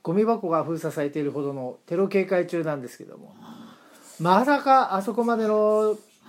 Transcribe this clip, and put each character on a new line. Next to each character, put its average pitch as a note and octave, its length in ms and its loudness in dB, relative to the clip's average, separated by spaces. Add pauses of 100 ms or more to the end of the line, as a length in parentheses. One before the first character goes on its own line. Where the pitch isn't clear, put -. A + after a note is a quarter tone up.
ゴ E3 100 -4
ミ G#3 120 4
箱 A3 260 0
が D#3+ 120 2
封 D#3+ 160 -4
鎖 D#3+ 140 -6
さ D#3 100 -4
れ C#3+ 60 -2
て D3 100 -8
い D3 60 -2
る C#3+ 80 -4
ほ C#3+ 100 -6
ど C#3 120 -4
の B2+ 320 -10
テ E3+ 100 -4
ロ F#3+ 100 2
警 F#3+ 200 0
戒 F3+ 200 0
中 E3+ 160 -2
な D#3 140 -2
ん C3 60 -8
で A#2+ 60 -10
す - 100 -20
け - 60 -18
ど - 120 -20
も、 - 180 -20 (880)
ま F#3 240 4
さ C#4+ 160 2
か C4 340 4
あ F#3+ 80 0
そ G3+ 120 -6
こ A#3 100 0
ま A#3 140 0
で A3 100 0
の G#3+ 480 2 (320)